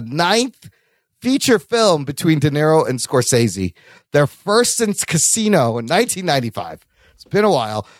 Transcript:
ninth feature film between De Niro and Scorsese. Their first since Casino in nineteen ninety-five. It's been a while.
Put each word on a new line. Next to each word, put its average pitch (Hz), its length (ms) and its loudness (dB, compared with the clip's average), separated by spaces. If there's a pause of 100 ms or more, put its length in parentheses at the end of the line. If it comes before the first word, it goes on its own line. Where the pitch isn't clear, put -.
ninth 180 640 -2 (500)
feature 254 380 0
film 196 460 0
between 156 340 0
De 147 120 0
Niro 151 380 2
and 123 120 -4
Scorsese. 113 720 0 (400)
Their 143 160 4
first - 480 -2
since 208 280 -2
Casino 160 720 0
in 117 80 -8
nineteen 190 400 -2
ninety-five. 110 600 -4 (280)
It's - 100 -20
been 208 200 0
a 208 60 2
while. 107 340 -2 (160)